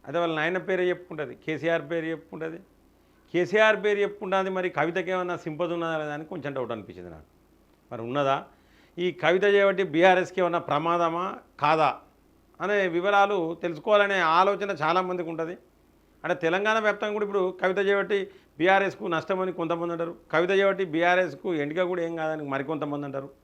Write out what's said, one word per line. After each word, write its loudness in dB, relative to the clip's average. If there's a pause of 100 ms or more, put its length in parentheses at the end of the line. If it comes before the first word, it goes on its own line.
అయితే -4
వాళ్ళ 0
నాయన -2 (100)
పేరే 0
చెప్పుకుంటది, -8 (120)
కేసీఆర్ -2
పేరు -4
చెప్పుకుంటది. -10 (760)
కేసీఆర్ 4
పేరు 2
చెప్పుకుంటుంది, -2
మరి -2
కవితకి -2
ఏమన్నా -4
సింపతి -6
ఉన్నదా -4
లేదా -6
అని -10
కొంచెం -8
డౌట్ -4
అనిపించింది -14
నాకు. -20 (640)
మరి -10
ఉన్నదా? 0 (540)
ఈ -2
కవిత 2
చేయబట్టి 4
బీఆర్ఎస్కి 4
ఏమన్నా 0 (100)
ప్రమాదమా 0 (260)
కాదా 4 (640)
అనే 0 (100)
వివరాలు 4 (240)
తెలుసుకోవాలనే 2 (200)
ఆలోచన 2
చాలామందికి 0
ఉంటది. -6 (680)
అంటే 0
తెలంగాణ 2
వ్యాప్తంగా 0
కూడా -2
ఇప్పుడు -2
కవిత 2 (100)
చేయబట్టి 0 (280)
బీఆర్ఎస్కు 2
నష్టమని -2
కొంతమంది -2
అంటారు, -6 (180)
కవిత 2
చేయబట్టి 2 (100)
బీఆర్ఎస్కు 2 (140)
ఎండిక -2
కూడా -2
ఏం -6
కాదని -4
మరికొంతమంది -4
అంటారు. -8 (160)